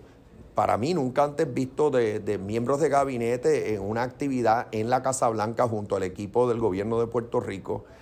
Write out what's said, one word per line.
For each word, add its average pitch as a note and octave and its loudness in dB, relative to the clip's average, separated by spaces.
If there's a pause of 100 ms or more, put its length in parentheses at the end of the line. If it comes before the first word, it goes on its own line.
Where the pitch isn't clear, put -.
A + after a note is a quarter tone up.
(560)
para G2 2
mí, C3 0
nunca C#3 2
antes D3 0
visto C3+ 0
de, A2+ 2
de G2+ -2
miembros A#2 0
de D#3 2
gabinete B2+ 2
en G2 -2
una A2 -2
actividad B2 0
en A2 -2
la B2+ 2
Casa C3 0
Blanca A2 0
junto G#2 -2
al F#2+ 0
equipo G#2 0
del A#2 0
gobierno G#2+ 0
de A#2 2
Puerto A#2+ -2
Rico G2+ -8 (160)